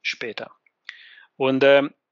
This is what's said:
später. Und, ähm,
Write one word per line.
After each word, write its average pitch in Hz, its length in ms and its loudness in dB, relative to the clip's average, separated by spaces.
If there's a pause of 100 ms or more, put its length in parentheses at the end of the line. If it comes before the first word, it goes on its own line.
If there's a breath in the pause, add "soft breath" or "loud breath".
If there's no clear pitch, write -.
später. - 500 -12 (840 loud breath)
Und, 135 280 -2
ähm, 139 300 4 (180)